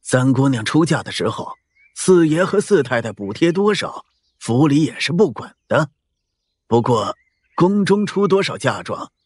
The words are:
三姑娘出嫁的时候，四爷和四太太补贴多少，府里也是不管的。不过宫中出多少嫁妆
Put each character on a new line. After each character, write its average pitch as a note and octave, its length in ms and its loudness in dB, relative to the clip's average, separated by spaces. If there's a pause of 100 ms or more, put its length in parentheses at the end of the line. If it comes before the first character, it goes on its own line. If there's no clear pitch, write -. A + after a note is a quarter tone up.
三 C3 320 0
姑 C3+ 160 2
娘 A#2+ 160 -2
出 D#3 220 2
嫁 C3 160 -2
的 - 100 -12
时 F2 160 -4
候， - 240 -10 (420)
四 F3 340 4
爷 E3 180 0
和 G3 160 0
四 F#3 200 2
太 A#2+ 200 -2
太 A2+ 100 -8
补 G#2 220 -10
贴 E3 180 2
多 G3+ 220 2
少， - 320 -10 (320)
府 B2 280 2
里 D3 180 4
也 - 140 -6
是 - 140 -6
不 F3 180 2
管 - 240 -14 (140)
的。 D3+ 220 0 (760)
不 A#2 140 2
过 A2+ 340 -2 (400)
宫 G3 300 2
中 G3+ 220 2
出 G3+ 200 -2
多 F#3+ 160 2
少 D3+ 140 -6
嫁 A2 260 -4
妆 - 300 -10 (140)